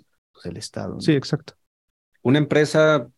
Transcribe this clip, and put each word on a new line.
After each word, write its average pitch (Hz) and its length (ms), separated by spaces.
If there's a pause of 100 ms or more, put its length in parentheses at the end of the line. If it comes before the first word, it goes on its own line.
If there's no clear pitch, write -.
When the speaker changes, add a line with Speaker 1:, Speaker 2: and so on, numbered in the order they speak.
(340)
Speaker 1:
Pues - 140
el - 100
Estado, 107 380
¿no? - 60
Speaker 2:
Sí, 156 120
exacto. - 400 (720)
Speaker 3:
Una 135 160
empresa 151 680 (100)